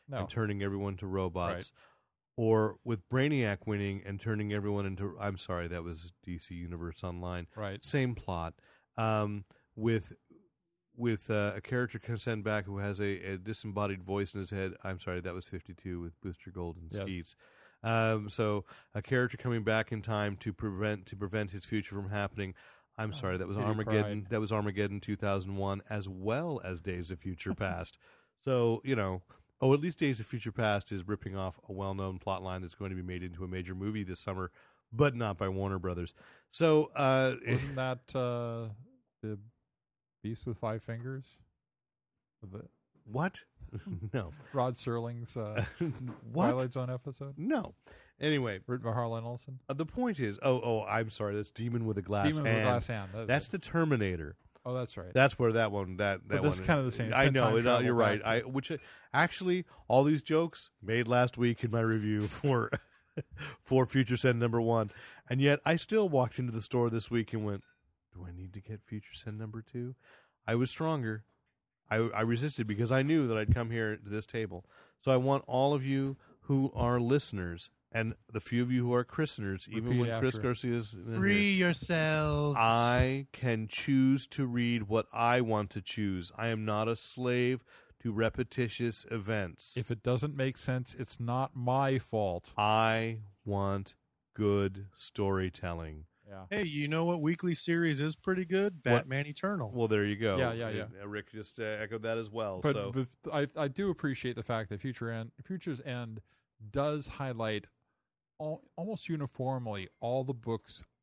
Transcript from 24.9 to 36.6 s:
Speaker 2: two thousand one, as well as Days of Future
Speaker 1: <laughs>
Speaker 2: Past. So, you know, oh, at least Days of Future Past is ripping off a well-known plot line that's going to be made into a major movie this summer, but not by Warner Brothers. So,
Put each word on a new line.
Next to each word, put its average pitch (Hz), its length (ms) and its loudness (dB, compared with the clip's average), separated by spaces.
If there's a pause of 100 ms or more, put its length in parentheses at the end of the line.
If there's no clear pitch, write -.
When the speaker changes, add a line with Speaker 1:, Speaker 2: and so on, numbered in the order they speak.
Speaker 2:
two 104 140 -4
thousand 98 420 0
one, 98 320 -2
as 104 200 -6
well 117 540 -2
as 92 180 -6
Days 90 300 -6
of 87 80 -8
Future 92 340 -4
Speaker 1:
<laughs> - 20 -6
Speaker 2:
Past. 90 420 -4 (460)
So, 120 400 2
you 135 120 0
know, 95 260 0 (400)
oh, 131 120 8
at 143 80 4
least 165 180 -4
Days 135 200 2
of 107 60 -6
Future 113 260 -6
Past 104 400 2
is 95 160 -6
ripping 101 280 -6
off 95 320 -4
a 101 60 -10
well-known 95 460 -4
plot 92 240 -2
line 92 180 -6
that's 85 140 -12
going 98 160 -8
to 92 40 -6
be 92 80 -6
made 87 200 -6
into 87 200 -8
a 90 40 -8
major 92 280 -6
movie 104 280 -4
this 90 160 -8
summer, 92 320 -6 (420)
but 131 220 4
not 107 220 -2
by 98 120 0
Warner 95 300 -2
Brothers. 87 340 -4 (380)
So, 156 440 6